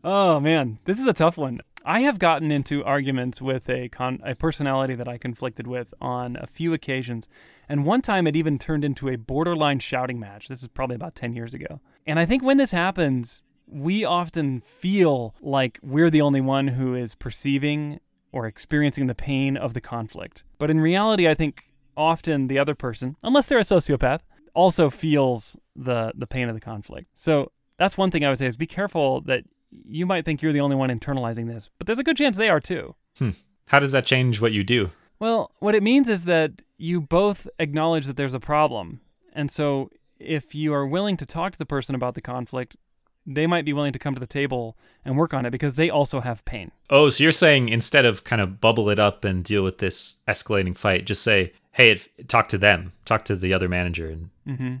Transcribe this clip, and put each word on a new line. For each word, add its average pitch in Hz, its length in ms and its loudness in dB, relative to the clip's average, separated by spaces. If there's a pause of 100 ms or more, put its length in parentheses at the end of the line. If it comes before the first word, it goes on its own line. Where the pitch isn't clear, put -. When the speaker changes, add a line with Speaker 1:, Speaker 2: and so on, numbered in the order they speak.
Speaker 1:
Oh, 185 340 4
man. 139 460 0
This 202 160 -2
is 269 80 0
a 202 40 2
tough 165 240 2
one. 131 220 -6 (260)
I 202 160 0
have 262 200 2
gotten 156 320 2
into 143 320 -2
arguments 131 580 -2
with 131 260 -4
a 127 200 -4
con-, 127 360 -6
a 127 120 -6
personality 135 580 -2
that 123 140 -8
I 120 100 -10
conflicted 123 480 -8
with 123 340 -8
on 123 360 -6
a - 100 -12
few 165 260 -4
occasions. 123 560 -6 (400)
And 147 160 -2
one 220 180 2
time 185 240 0
it 151 100 2
even 156 220 0
turned 151 260 -4
into 139 240 -4
a 127 80 -2
borderline 143 640 0
shouting 127 400 -6
match. 101 280 -16
This 127 140 -12
is 117 60 -16
probably 127 280 -6
about 160 200 -12
ten 120 180 -8
years 117 180 -10
ago. 143 280 -14 (260)
And 156 120 0
I 170 80 4
think 254 180 0
when 269 140 4
this 269 120 2
happens, 165 720 -2 (240)
we 175 380 -2
often 160 560 -2
feel 160 800 0
like 135 420 -2
we're 156 280 4
the 151 120 6
only 139 180 2
one 135 280 0
who 127 260 -2
is 123 220 -6
perceiving 147 840 -4 (340)
or 120 140 -6
experiencing 139 640 0
the 120 60 -4
pain 135 420 -2
of 117 180 -6
the 120 60 -6
conflict. - 640 -12 (140)
But 151 120 0
in 156 100 4
reality, 185 480 4
I 156 60 4
think 151 300 -4 (320)
often 156 500 0
the 139 120 0
other 143 180 0
person, 127 460 -8
unless 269 240 2
they're 262 120 2
a 220 40 4
sociopath, 151 580 2 (340)
also 170 360 4
feels 135 680 -2 (180)
the, 120 400 -4
the 123 120 -10
pain 127 220 -4
of 113 60 -6
the 110 60 -10
conflict. - 540 -14
So 151 360 0 (280)
that's 190 200 2
one 190 140 4
thing 147 120 0
I 139 40 4
would 127 100 0
say 131 80 -2
is 117 100 -4
be 160 100 -4
careful 151 560 -2
that 127 200 -2 (440)
you 170 200 -4
might 180 180 0
think 156 160 -2
you're 156 140 2
the 143 80 2
only 139 140 0
one 131 120 0
internalizing 117 580 -4
this, 117 300 -12
but 175 100 -10
there's 226 120 -2
a 277 60 -4
good 320 120 2
chance 254 220 0
they 220 100 2
are 160 120 4
too. - 340 -8 (240)
Speaker 2:
Hmm. 120 120 0 (360)
How 139 120 6
does 139 140 4
that 131 140 2
change 127 340 2
what 113 120 2
you 101 120 0
do? 104 260 2 (300)
Speaker 1:
Well, 220 380 -2
what 208 160 0
it 208 80 4
means 247 260 4
is 185 160 -2
that 160 380 0 (160)
you 170 240 -2
both 196 440 0 (120)
acknowledge 156 480 0
that 135 100 -8
there's 139 160 -2
a 127 80 -6
problem. 127 600 -2 (320)
And 147 160 -4
so 139 400 -2 (280)
if - 360 -6
you 151 180 -2
are 139 140 0
willing 185 320 -2
to 139 80 -10
talk 180 260 -6
to - 60 -20
the 156 80 -8
person 139 280 -4
about 123 200 -4
the 127 80 -12
conflict, 127 540 -8 (500)
they 151 200 0
might 170 200 0
be 147 80 -2
willing 143 180 -2
to - 60 -8
come 139 160 -4
to 123 60 -8
the 123 60 -10
table 131 480 -4 (300)
and 135 140 -2
work 160 160 0
on 127 100 -2
it 120 60 -2
because 131 240 -4
they 160 160 2
also 143 300 0
have 117 260 -8
pain. 98 240 -8 (180)
Speaker 2:
Oh, 139 220 8
so 131 120 2
you're 160 100 8
saying 143 360 6
instead 120 380 4
of 107 180 2
kind 113 160 0
of 95 220 -2
bubble 110 260 4
it 104 100 2
up 104 240 2
and 92 220 0
deal 101 180 2
with 95 160 -2
this - 480 -4
escalating 98 520 0
fight, 92 260 0
just 104 180 -2
say, 95 300 2 (200)
"Hey, 120 180 8
it, - 400 -4
talk 113 180 4
to - 100 -4
them, 92 360 4 (100)
talk - 220 0
to 101 100 -2
the 92 160 -2
other 92 160 0
manager," 87 400 -2
and 82 220 -12 (180)
Speaker 1:
Mm-hmm. 127 320 -6